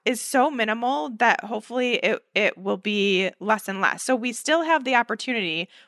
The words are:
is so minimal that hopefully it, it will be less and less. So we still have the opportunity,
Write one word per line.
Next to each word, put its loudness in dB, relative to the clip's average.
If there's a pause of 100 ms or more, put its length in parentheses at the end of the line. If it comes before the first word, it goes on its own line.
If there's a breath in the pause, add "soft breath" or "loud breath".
is 0
so 2
minimal -2
that 4
hopefully -2
it, 0 (120)
it 2
will -2
be 0 (100)
less 0
and -6
less. 0
So 2
we -4
still 0
have 2
the 0
opportunity, -2 (200 soft breath)